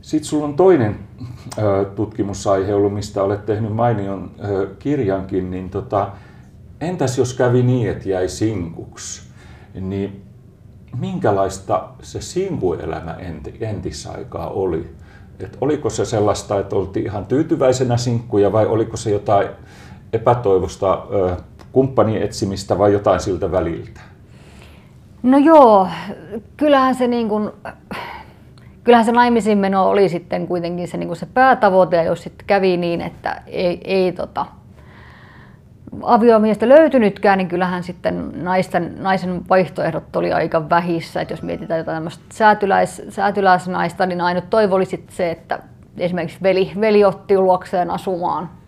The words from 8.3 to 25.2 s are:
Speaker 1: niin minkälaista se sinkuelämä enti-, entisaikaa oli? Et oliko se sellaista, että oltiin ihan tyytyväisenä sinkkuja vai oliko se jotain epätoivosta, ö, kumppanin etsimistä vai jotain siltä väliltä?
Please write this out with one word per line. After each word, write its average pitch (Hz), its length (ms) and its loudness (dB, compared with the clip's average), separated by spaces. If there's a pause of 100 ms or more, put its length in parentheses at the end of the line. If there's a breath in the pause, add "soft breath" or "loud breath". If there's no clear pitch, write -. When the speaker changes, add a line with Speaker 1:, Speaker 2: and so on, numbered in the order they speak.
Speaker 1:
niin 98 420 -6 (760)
minkälaista 110 920 -2 (140)
se - 180 -12
sinkuelämä 87 1000 -4
enti-, 80 420 -12
entisaikaa 92 920 -10
oli? 90 400 -4 (500 soft breath)
Et - 200 -14
oliko 139 300 -2
se 101 140 -2
sellaista, 104 540 0
että 98 180 -4
oltiin 98 300 -4
ihan 101 200 -8
tyytyväisenä 131 680 2
sinkkuja 107 560 0
vai 107 140 4
oliko 110 300 -2
se 107 140 -6
jotain 101 380 0 (640 loud breath)
epätoivosta, 95 880 0 (100)
ö, 90 240 0 (360)
kumppanin 110 500 2
etsimistä 98 560 -4
vai 104 140 4
jotain 98 280 2
siltä 90 320 -4
väliltä? 82 480 -6 (1200 soft breath)